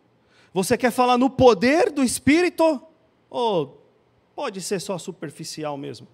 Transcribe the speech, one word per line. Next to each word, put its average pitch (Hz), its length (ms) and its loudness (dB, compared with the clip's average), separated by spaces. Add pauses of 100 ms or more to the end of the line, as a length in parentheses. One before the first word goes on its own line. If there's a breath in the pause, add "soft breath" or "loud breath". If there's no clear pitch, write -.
(540 soft breath)
"Você 190 240 0
quer 240 140 0
falar 247 260 2
no 254 120 2
poder 254 600 4
do 285 140 -2
Espírito? 311 760 2 (480)
Ou 196 520 -4 (540)
pode 247 260 -8
ser 175 200 -6
só 190 160 -8
superficial 156 800 -12
mesmo?" 131 360 -14